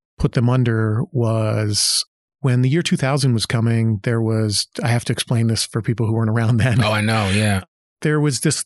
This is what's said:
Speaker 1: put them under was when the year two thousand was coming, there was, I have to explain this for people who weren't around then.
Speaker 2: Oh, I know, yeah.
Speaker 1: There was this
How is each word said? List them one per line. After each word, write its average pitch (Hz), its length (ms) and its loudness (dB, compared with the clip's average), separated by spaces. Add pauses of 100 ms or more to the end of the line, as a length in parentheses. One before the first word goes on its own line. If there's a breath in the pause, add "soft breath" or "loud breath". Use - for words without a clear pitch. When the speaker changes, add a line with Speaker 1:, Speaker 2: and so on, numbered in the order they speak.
(180)
Speaker 1:
put - 160 -2
them 120 160 2
under 113 640 0
was 110 920 -2 (340)
when 127 220 2
the 131 80 2
year 156 120 2
two - 160 0
thousand 135 360 0
was 110 120 0
coming, 113 580 0
there 117 180 0
was, 110 460 -2 (160)
I - 40 -2
have 120 180 0
to 131 80 -4
explain 117 340 -2
this 113 180 -2
for - 160 -6
people 110 260 -2
who 110 60 0
weren't 113 160 0
around 113 280 2
then. 120 260 2
Speaker 2:
Oh, 107 80 0
I 107 100 0
know, 110 280 0
yeah. 101 340 0 (380)
Speaker 1:
There 151 180 0
was 147 220 0
this - 240 -2